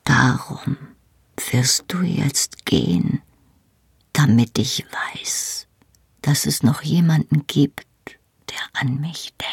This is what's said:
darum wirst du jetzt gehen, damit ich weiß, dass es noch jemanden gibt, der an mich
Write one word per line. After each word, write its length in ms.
darum 720
wirst 380
du 140
jetzt 640
gehen, 560
damit 460
ich 260
weiß, 520
dass 240
es 160
noch 200
jemanden 640
gibt, 400
der 320
an 200
mich 340